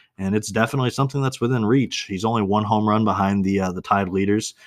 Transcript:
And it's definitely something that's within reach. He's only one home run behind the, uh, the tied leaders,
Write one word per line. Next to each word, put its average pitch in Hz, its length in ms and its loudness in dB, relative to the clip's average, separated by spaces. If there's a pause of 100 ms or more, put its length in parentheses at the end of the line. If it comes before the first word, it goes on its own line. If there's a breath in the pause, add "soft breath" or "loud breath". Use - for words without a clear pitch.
(180 loud breath)
And 95 180 0
it's 107 160 -4
definitely 117 380 0
something 139 300 -2
that's 131 200 -2
within 120 240 0
reach. 117 380 2
He's 95 220 -6
only 113 180 0
one 104 200 2
home 107 260 2
run 107 160 2
behind 98 400 2
the, 98 140 0
uh, 92 140 -2
the 90 100 -8
tied 98 260 0
leaders, 101 460 0 (120 loud breath)